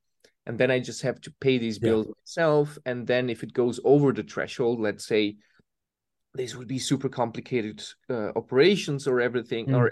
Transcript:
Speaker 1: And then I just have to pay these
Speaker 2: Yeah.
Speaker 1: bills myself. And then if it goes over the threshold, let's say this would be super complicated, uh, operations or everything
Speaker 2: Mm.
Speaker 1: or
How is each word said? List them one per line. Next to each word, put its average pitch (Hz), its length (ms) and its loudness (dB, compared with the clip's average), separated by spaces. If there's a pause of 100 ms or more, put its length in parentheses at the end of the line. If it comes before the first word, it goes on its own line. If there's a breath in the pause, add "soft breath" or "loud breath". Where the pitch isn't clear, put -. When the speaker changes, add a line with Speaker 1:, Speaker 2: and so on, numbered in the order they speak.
(460 soft breath)
Speaker 1:
And 117 140 -8
then 127 100 4
I 127 80 2 (120)
just - 120 -12
have 123 200 -2
to - 80 -16 (100)
pay 131 180 4
these 113 220 -2
Speaker 2:
Yeah. 117 60 0
Speaker 1:
bills 110 200 2 (140)
myself. 151 460 2 (180)
And 123 280 -6
then 123 180 0
if 113 120 -6
it 110 100 -12 (100)
goes 120 180 0 (120)
over 143 200 6
the 107 200 -4
threshold, 117 480 -2
let's 104 260 -2
say 107 160 2 (1160 soft breath)
this 127 160 -6
would 123 120 -14
be 131 100 -4 (120)
super 135 180 0
complicated, 117 720 -4 (320)
uh, 107 160 -4 (120)
operations 147 640 2
or 127 100 2 (120)
everything 113 400 -4
Speaker 2:
Mm. 135 100 2
Speaker 1:
or 120 140 4